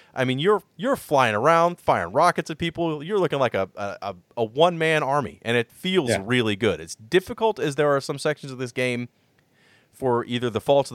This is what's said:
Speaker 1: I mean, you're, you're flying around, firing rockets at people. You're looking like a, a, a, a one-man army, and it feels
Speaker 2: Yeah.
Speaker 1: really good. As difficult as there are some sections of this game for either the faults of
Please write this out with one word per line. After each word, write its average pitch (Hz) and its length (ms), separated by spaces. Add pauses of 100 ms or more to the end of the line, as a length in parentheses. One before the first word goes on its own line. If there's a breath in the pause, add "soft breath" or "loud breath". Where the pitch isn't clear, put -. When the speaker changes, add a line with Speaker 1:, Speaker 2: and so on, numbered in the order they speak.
(140 loud breath)
Speaker 1:
I 127 120
mean, 127 120
you're, 196 240 (140)
you're 254 220
flying 127 360
around, 165 460
firing 95 320
rockets 165 400
at 151 60
people. 165 440
You're 196 160
looking 156 220
like 120 160
a, 95 220
a, 101 240
a, 98 140 (200)
a 120 80
one-man 160 580
army, 139 420
and 117 120
it 120 160
feels 185 380
Speaker 2:
Yeah. 98 140
Speaker 1:
really 110 340
good. 95 240
As 82 140
difficult 208 640
as 143 180
there 147 200
are 135 60
some 143 180
sections 147 320
of 127 80
this 127 140
game 123 340 (840 soft breath)
for 120 320
either 120 240
the 104 120
faults 139 300
of - 40